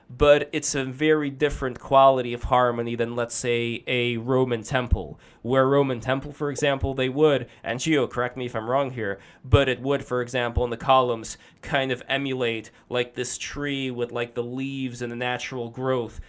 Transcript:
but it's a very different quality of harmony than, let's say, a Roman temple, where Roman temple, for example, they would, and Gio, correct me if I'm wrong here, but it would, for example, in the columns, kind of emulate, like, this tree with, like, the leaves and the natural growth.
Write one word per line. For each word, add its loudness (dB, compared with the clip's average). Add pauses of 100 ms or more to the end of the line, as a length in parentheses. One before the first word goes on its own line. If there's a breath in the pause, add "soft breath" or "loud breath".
(140)
but 6
it's -4
a -2
very 2
different -2
quality 6
of -8
harmony 2
than, -2
let's -4
say, -2
a 0
Roman 0
temple, -2 (220 soft breath)
where 4
Roman 2
temple, -2
for -6
example, -2
they 0
would, 4 (180 loud breath)
and -4
Gio, 2
correct -4
me -6
if -6
I'm -4
wrong 0
here, -6 (240 loud breath)
but 4
it 0
would, -2
for -2
example, -2
in 0
the -4
columns, 0 (240 soft breath)
kind -2
of -4
emulate, -4 (200 soft breath)
like, -2
this -6
tree -6
with, -6
like, -6
the -4
leaves -6
and -6
the -10
natural -6
growth. -4